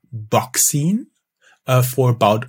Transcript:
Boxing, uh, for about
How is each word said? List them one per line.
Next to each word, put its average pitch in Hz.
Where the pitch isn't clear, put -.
Boxing, 143
uh, 127
for 127
about 113